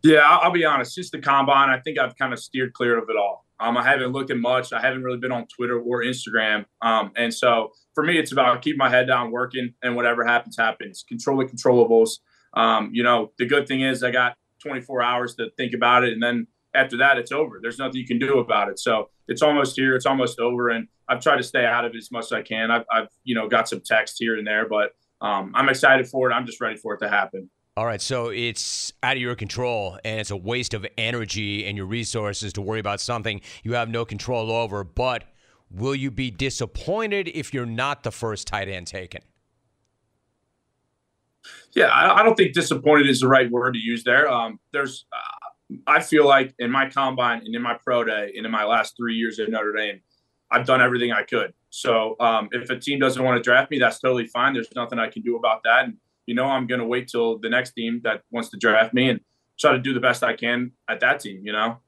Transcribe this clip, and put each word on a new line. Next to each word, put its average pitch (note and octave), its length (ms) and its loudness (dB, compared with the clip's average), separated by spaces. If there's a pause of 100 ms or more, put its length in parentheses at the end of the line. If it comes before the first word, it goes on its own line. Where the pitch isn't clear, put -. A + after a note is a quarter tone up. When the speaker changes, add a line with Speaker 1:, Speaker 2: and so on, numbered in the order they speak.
Speaker 1:
Yeah, D#3 180 8
I'll, D#3 240 6
I'll F3 60 6
be F3 140 0
honest. C#3 300 0
Since F3+ 160 -10
the D#3 80 -10
combine, C#3 500 4
I C3 100 2
think C#3+ 200 -8
I've B2+ 180 -2
kinda B2+ 180 -4
steered B2+ 380 -6
clear A#2+ 240 2
of A2+ 140 -4
it A2 80 0
all. G2+ 260 -2 (140)
Um, A#2 180 0
I A#2+ 60 0
haven't B2+ 300 2
looked C3 180 -6
at B2 80 -2
much. B2 340 0
I A#2 80 -4
haven't C3 220 -2
really B2+ 160 -4
been B2+ 120 -4
on A#2 160 -6
Twitter A#2+ 320 -4
or A#2+ 240 -2
Instagram. A2 600 0 (160)
Um, A2 360 2
and A#2 180 -2
so A#2 380 2 (220)
for D#3 80 -2
me, E3 160 2
it's D3+ 140 -2
about B2+ 300 2
keeping D3 160 -2
my C3 100 4
head B2+ 180 4
down, B2 240 0
working, B2 520 -6
and B2 140 -2
whatever A#2+ 280 2
happens, A#2 320 0
happens. A2+ 500 -4
Control C3+ 300 -2
the C3 80 2
controllables. A#2 760 4 (340)
Um, A2 400 2
you A#2+ 80 0
know, A#2+ 340 2
the B2 80 0
good C#3 240 2
thing C3 140 -2
is B2+ 200 0
I B2 80 0
got B2 280 0 (240)
twenty-four C3 400 -6
hours B2 320 -2
to A2 240 -6
think A#2+ 160 -4
about B2 280 4
it, A#2 120 0
and A2+ 80 -4
then A#2+ 240 0 (260)
after B2+ 240 2
that, C3+ 220 6
it's A#2+ 120 -6
over. C3+ 300 -2
There's A#2 180 -8
nothing C3 220 -4
you A#2+ 60 -10
can A#2+ 120 -2
do C3+ 200 2
about G#2 320 0
it. - 80 -10
So A2 320 0 (180)
it's A#2 140 -2
almost C#3+ 340 2
here. C3 180 2
It's B2+ 120 0
almost C3 340 0
over, A#2+ 300 0
and A2+ 180 -4 (200)
I've B2+ 120 -2
tried D3 160 2
to B2 60 -4
stay B2 240 0
out A#2+ 180 0
of A#2 80 -6
it A#2 60 -12
as A2 120 -18
much A#2 140 -8
as - 80 -8
I A2 80 -4
can. A2+ 300 -4
I've, A#2 200 0
I've, A2+ 180 0 (140)
you A#2+ 120 -4
know, A2 140 -2
got A2+ 200 2
some - 160 -8
text A2 340 0
here A2+ 200 -2
and G#2+ 80 -8
there, G#2+ 200 -2
but, G#2 260 -2 (280)
um, G2 340 -4
I'm C3+ 140 4
excited C3 400 4
for B2+ 220 0
it. - 20 0
I'm B2 140 -2
just A2+ 120 -14
ready A2 200 -6
for G#2 160 -8
it - 60 -12
to G#2 100 -4
happen. G2 400 -4 (260)
Speaker 2:
All A2 100 -4
right, G#2+ 140 -6
so A#2+ 280 -4
it's A#2 640 -8 (100)
out C3 140 0
of B2 60 -6
your A#2+ 140 -4
control, G#2+ 680 -6
and A2 160 -6
it's G#2 100 -8
a G2+ 60 -6
waste A#2 380 -6
of G2 100 -8 (140)
energy G#2+ 680 -6
and G2+ 100 -8
your G2 100 -8
resources G#2 680 -6
to G#2+ 60 -6
worry G#2+ 200 -6
about G2+ 200 -4
something A2 400 -6 (220)
you A#2 120 -6
have A#2 140 -2
no A#2 160 -4
control A2+ 460 -4
over. A2 320 -4
But A#2 420 -4 (460)
will A#2 240 -4
you C3+ 160 -4
be B2+ 200 -6
disappointed F#3 960 -4
if D#3 260 -10
you're B2 120 -4
not B2+ 360 -4
the A#2 80 -4
first G#2+ 380 -8
tight G2 200 -4
end F#2 200 -10
taken? F#2 340 -14 (2500)
Speaker 1:
Yeah, - 140 4
I, F3+ 340 6
I - 40 6
don't A3+ 100 6
think E3+ 180 2
disappointed D3 560 4
is B2+ 120 2
the B2+ 80 2
right C3 200 6
word B2 260 -2
to A2+ 60 -4
use A#2 220 -4
there. C3 260 4
Um, A#2 300 -2 (140)
there's, C#3 400 -6
uh, - 640 -14 (100)
I D3+ 140 4
feel D3+ 260 4
like C3+ 320 4
in A#2+ 140 -2
my C3+ 180 0
combine B2+ 560 0
and A2+ 80 -8
in A#2+ 80 -4
my A#2+ 200 -2
pro B2 200 0
day G#2+ 340 -2
and G#2+ 80 -12
in A2+ 60 -6
my G#2+ 140 0
last A2 320 0
three A#2 180 -4
years A2+ 240 -4
at G#2+ 100 -2
Notre G#2+ 240 -4
Dame, G#2 280 -4 (500)
I've B2 160 2
done B2+ 160 4
everything B2 300 2
I G#2 100 0
could. G#2 320 -4 (160)
So, A2+ 480 0
um, A2+ 320 2
if B2 180 -6
a B2+ 100 -4
team C#3+ 200 -4
doesn't B2+ 240 0
wanna B2 180 2
draft B2 300 4
me, D3 80 -2
that's A#2 220 2
totally B2 260 0
fine. B2+ 260 0
There's A#2 220 -4
nothing A#2 240 -6
I A2+ 100 -2
can A2 140 -12
do A#2 140 -2
about A2+ 260 0
that. B2 220 4
And, B2 120 -8 (300)
you A#2+ 80 -6
know, B2+ 100 0
I'm C3 220 -2
gonna A#2+ 200 -2
wait B2 220 -4
till A#2 300 -2
the A2 100 -8
next B2+ 240 -2
team A#2 300 -6
that A2 200 -2 (100)
wants A#2 180 -6
to G#2+ 60 -18
draft A2 360 4
me B2+ 160 2
and A#2+ 120 0 (380)
try D3 140 4
to C3 60 2
do C3 160 -4
the A#2 60 0
best B2 240 2
I A#2 100 0
can A#2+ 380 -4 (160)
at A2+ 120 -4
that B2+ 200 2
team, G2 240 -14
you G#2 80 -8
know? A2+ 360 -2